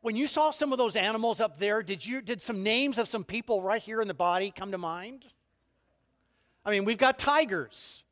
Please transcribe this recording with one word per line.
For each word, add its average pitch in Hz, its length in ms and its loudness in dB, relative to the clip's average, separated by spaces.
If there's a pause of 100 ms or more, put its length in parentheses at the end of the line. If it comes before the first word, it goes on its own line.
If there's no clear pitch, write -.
When 220 160 -2
you 277 100 0
saw 311 240 4
some 294 220 -2
of 262 60 -2
those 226 180 2
animals 220 440 0
up 170 200 -2
there, 208 200 2
did 185 240 -6
you, 247 180 -6
did 208 200 -6
some 196 220 -4
names 240 340 2
of 233 80 0
some 220 160 -4
people 208 400 -2
right 202 180 0
here 220 220 -4
in 208 60 -2
the 185 60 -4
body 180 360 2
come 196 220 -10
to 190 60 -4
mind? 180 480 -8 (1400)
I 208 80 0
mean, 196 120 2
we've 220 140 0
got 269 220 4
tigers. 233 920 0